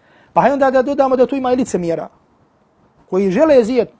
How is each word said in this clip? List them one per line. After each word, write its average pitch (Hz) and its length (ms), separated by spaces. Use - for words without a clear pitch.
Pa 170 80
hajde 233 120
onda 269 180
da 262 100
dodamo 262 340
da 254 100
tu 277 100
ima 262 180
i - 20
licemjera 175 540
koji 190 220
žele 269 320
zijet 220 260